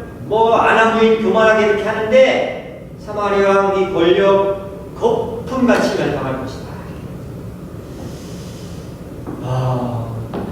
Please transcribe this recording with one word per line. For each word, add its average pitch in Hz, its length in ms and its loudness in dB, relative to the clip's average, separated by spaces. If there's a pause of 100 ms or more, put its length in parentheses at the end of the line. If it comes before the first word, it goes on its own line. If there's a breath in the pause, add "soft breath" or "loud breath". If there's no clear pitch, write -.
(260)
뭐 226 300 4
안하무인 220 680 4
교만하게 214 440 4
이렇게 208 180 2
하는데 - 1040 2 (100)
사마리아 202 500 0
왕 196 340 4
이 160 100 -2
권력 196 1040 2
거품같이 - 1000 0
멸망할 135 420 -4
것이다. - 260 -10 (2750)
아, 127 640 -2 (460)